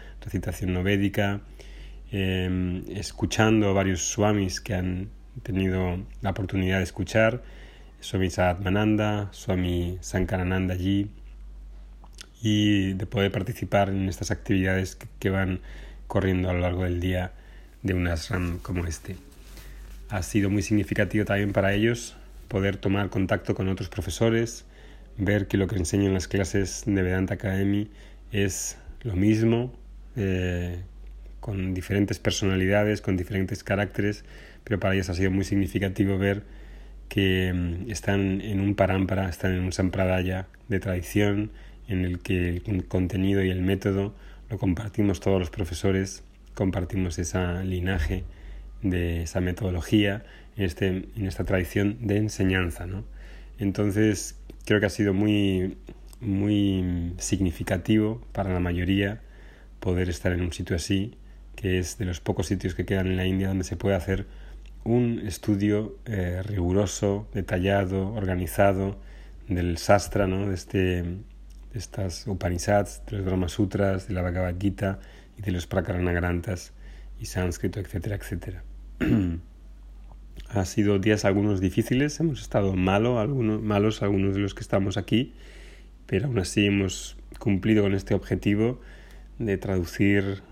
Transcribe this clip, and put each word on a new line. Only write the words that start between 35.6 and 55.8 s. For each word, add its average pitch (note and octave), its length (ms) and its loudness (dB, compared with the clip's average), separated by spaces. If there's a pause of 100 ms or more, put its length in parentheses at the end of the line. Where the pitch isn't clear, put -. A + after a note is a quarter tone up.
ver G2 260 2 (640)
que, F#2 460 4
mm, F2 380 -2
están G2 500 0
en G2+ 180 -2
un G2 160 2
parampara, F#2+ 540 2
están F#2 240 0
en F#2 80 0
un F#2 100 0
sampradaya F#2 760 0 (200)
de F#2+ 120 0
tradición, G2+ 720 2 (360)
en F#2 180 0
el F2+ 140 -2
que F2 300 0
el F2 140 -4
con-, G2 180 0
contenido F#2+ 640 2
y F#2 60 4
el F#2 120 0
método G2 520 0 (360)
lo G2+ 80 -4
compartimos G2 640 0
todos G2 200 4
los F2 100 -2
profesores, F#2+ 760 -2 (300)
compartimos F#2 680 0
esa F2+ 440 -2
linaje F#2 600 0 (580)
de F2 420 0
esa F2+ 180 -2
metodología G2 800 2 (320)
en, G2+ 100 0
este, F#2+ 220 0
en F#2+ 380 -2
esta F#2 200 -4
tradición G2+ 560 0
de G2+ 160 2
enseñanza, F#2+ 680 0
¿no? F#2 180 -6 (540)
Entonces, G#2 800 2 (260)
creo G#2 140 0
que G#2 60 4
ha G2 40 4
sido G2+ 240 2
muy, G2 640 2 (440)